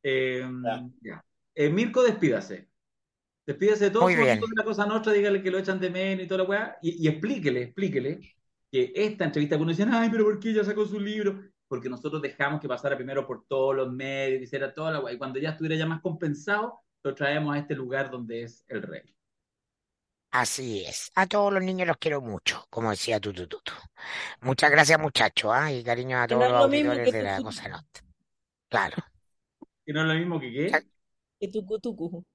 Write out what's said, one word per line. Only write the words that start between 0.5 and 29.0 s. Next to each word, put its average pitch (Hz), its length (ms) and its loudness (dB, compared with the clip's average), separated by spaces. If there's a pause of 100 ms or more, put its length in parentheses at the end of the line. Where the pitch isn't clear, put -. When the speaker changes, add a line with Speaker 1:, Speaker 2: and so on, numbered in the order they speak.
Speaker 2:
Ya. 127 240 -4 (140)
Speaker 1:
ya. 90 240 -16 (280)
Eh, 151 160 4
Mirko, 226 340 2
despídase. 113 680 2 (760)
Despídase 202 400 4
de 196 60 6
todos 214 140 6
Speaker 3:
Muy 185 80 6
Speaker 1:
sus 156 100 6
Speaker 3:
bien. 127 100 8
Speaker 1:
amigos 110 180 0
de 220 40 -4
La 214 80 0
Cosa 208 220 0
Nostra, 214 260 2
dígale 202 320 4
que 185 80 0
lo 185 60 0
echan 190 220 0
de 180 100 0
menos 185 340 -2
y 175 40 -10
toda 190 160 0
la 185 60 -2
weá, 214 320 -2
y, 165 240 -2
y 151 40 6
explíquele, 156 540 0
explíquele 143 580 -4 (500)
que 127 240 0
esta 208 300 -2
entrevista 147 320 0
que 147 60 0
uno 165 80 0
dice, 180 200 2
"Ay, 226 180 2
pero 220 140 2
¿por 208 160 2
qué 220 140 -4
ya 214 100 2
sacó 208 220 0
su 208 160 -6
libro?". 202 400 -4 (260)
Porque 127 220 -8
nosotros 147 320 -6
dejamos 143 400 -2
que 147 80 -8
pasara 135 260 -2
primero 131 320 -4
por 117 180 -10
todos 135 300 0
los 131 160 -2
medios, 135 480 -4
que 127 60 -10
hiciera 139 280 -6
toda 156 180 -4
la 151 100 -2
weá, 123 120 -6
y 120 40 -10
cuando 131 220 -6
ya 156 100 -4
estuviera 160 260 -2
ya 160 100 0
más 160 160 -4
compensado, 175 800 -2 (240)
lo 139 100 -2
traemos 143 400 0
a 147 60 -2
este 143 160 -4
lugar 135 340 -4
donde 117 340 -8
es 113 260 -16
el 110 120 -6
rey. - 220 -12 (1300)
Speaker 3:
Así 120 520 -2
es. - 300 -10
A 190 140 2
todos 202 260 2
los 190 80 2
niños 185 260 -2
los 165 100 0
quiero 147 220 -2
mucho, 110 520 -6
como 113 180 -2
decía 107 300 -2
Tutu 95 280 -8
Tutu. - 240 -12 (680)
Muchas 135 300 4
gracias, 151 280 8
muchachos, 113 540 0
¿ah? 147 180 2
Y 123 120 -4
cariño 123 360 -2
a 120 60 2
Speaker 4:
Que 117 80 0
Speaker 3:
todos 120 60 4
Speaker 4:
no 123 80 6
es 123 60 4
Speaker 3:
los - 100 8
Speaker 4:
lo - 60 8
mismo 294 220 2
Speaker 3:
auditores - 200 2
Speaker 4:
que 110 80 -2
Speaker 3:
de 104 40 -2
La 98 140 0
Speaker 4:
Tutu 92 80 -4
Speaker 3:
Cosa 104 180 -10
Speaker 4:
Tutu. - 120 -10
Speaker 3:
Nostra. - 280 -20 (640)
Claro. 98 300 0 (880)